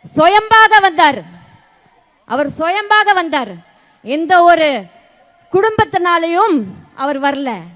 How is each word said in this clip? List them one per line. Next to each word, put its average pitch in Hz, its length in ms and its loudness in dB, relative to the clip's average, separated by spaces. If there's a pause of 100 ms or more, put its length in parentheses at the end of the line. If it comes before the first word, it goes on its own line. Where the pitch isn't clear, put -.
(160)
சுயம்பாக 427 680 4
வந்தார், 302 340 0 (1120)
அவர் 277 180 -4 (100)
சுயம்பாக 403 480 0 (120)
வந்தார். 277 340 -6 (640)
எந்த 320 160 -2 (180)
ஒரு 320 200 2 (800)
குடும்பத்தினாலையும் 359 1040 0 (480)
அவர் 277 220 -4
வரல. 277 240 -4 (240)